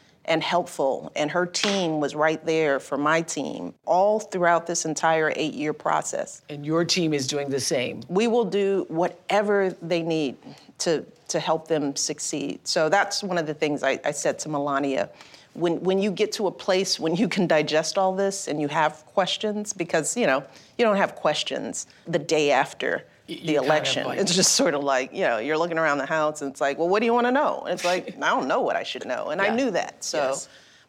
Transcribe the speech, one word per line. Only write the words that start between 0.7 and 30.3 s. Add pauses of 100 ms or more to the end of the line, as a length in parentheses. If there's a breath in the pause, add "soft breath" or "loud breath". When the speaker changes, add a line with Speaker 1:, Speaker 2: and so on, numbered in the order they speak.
Speaker 1:
and
her
team
was
right
there
for
my
team (120)
all
throughout
this
entire
eight-year
process.
Speaker 2:
And
your
team
is
doing
the
same?
Speaker 1:
We
will
do
whatever (140)
they
need (440 loud breath)
to, (220)
to
help
them
succeed.
So
that's
one
of
the
things
I,
I
said
to
Melania. (440 loud breath)
When,
when
you
get
to
a
place
when
you
can
digest
all
this
and
you
have
questions,
because,
you
know, (360 loud breath)
you
don't
have
questions (220 loud breath)
the
day
after (240 soft breath)
Speaker 2:
Y-,
Speaker 1:
the
Speaker 2:
you
kind
of,
Speaker 1:
election.
Speaker 2:
like
Speaker 1:
It's
just
sort
of
like,
you
know,
you're
looking
around
the
house
and
it's
like,
"Well,
what
do
you
wanna
know?"
And
it's
like,
Speaker 2:
<laughs>
Speaker 1:
"I
don't
know
what
I
should
know."
And
I
Speaker 2:
Yeah.
Speaker 1:
knew
that.
So (100)
Speaker 2:
Yes. (400 loud breath)